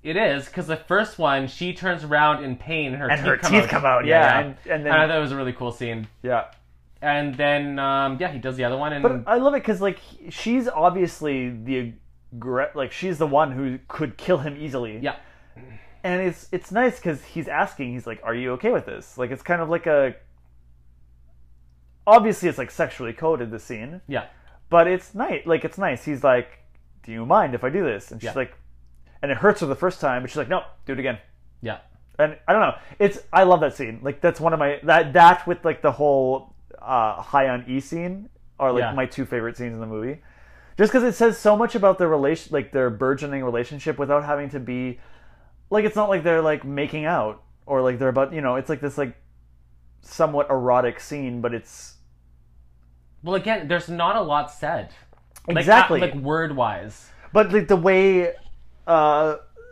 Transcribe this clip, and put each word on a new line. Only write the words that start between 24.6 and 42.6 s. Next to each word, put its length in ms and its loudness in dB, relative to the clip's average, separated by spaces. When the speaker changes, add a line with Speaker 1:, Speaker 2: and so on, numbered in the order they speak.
Speaker 2:
But 160 8
it's 280 -4
nice. 320 -6
Like, 180 0
it's 140 -8
nice. 260 -4
He's 200 -6
like, 340 2
"Do 100 -16
you 140 -10
mind 280 2
if 100 -6
I 60 -2
do 140 -2
this?" 260 -6
And 100 -16
she's 100 -8
Speaker 1:
Yeah. 80 -6
Speaker 2:
like, 160 -6
and 80 -4
it 80 -2
hurts 220 4
her 60 -4
the 80 -2
first 260 -4
time, 220 -2
but 80 -12
she's 60 -10
like, 120 -6
"No, 140 -2
do 60 -8
it 60 -6
again." 200 -4
Speaker 1:
Yeah. 160 -8
Speaker 2:
And 180 2
I 60 2
don't 100 6
know. 120 2
It's, 200 2
I 120 8
love 160 6
that 140 0
scene. 280 -10
Like, 180 -8
that's 200 2
one 120 2
of 60 -2
my, 260 -2
that, 300 4
that 320 10
with, 180 -4
like, 180 0
the 100 4
whole, 640 2
uh, 400 0
high 280 2
on 180 -4
E 140 -4
scene 480 -10
are, 120 2
like, 100 0
Speaker 1:
Yeah. 100 -4
Speaker 2:
my 140 -2
two 180 -8
favorite 320 -6
scenes 180 -10
in 60 -12
the 60 -10
movie. 360 -10
Just 160 4
'cause 100 4
it 120 0
says 240 2
so 180 4
much 180 -2
about 240 4
their 100 2
relation-, 440 0
like, 200 -4